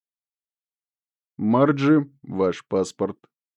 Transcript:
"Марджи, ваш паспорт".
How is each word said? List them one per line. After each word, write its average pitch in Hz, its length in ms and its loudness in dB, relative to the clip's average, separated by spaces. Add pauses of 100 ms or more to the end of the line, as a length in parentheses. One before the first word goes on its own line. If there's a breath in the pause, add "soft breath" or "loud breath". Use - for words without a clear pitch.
(1400)
"Марджи, 139 720 2 (140)
ваш 92 440 -4
паспорт". 98 520 -4 (380)